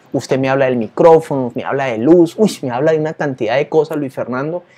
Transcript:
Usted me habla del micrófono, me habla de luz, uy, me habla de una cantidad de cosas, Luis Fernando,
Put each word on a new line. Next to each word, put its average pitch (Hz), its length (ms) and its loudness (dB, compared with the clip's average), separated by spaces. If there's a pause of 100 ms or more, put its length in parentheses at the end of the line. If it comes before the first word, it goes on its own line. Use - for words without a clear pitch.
(140)
Usted 135 260 -4
me 135 100 -2
habla 135 160 0
del 127 120 0
micrófono, 143 800 2
me 107 100 -8
habla 135 220 -4
de 117 120 -4
luz, 165 380 4
uy, 214 140 2 (120)
me 135 80 -6
habla 135 220 0
de 160 60 0
una 151 160 -4
cantidad 127 420 -4
de - 120 0
cosas, 156 280 0
Luis 143 160 -6
Fernando, 139 520 -8 (140)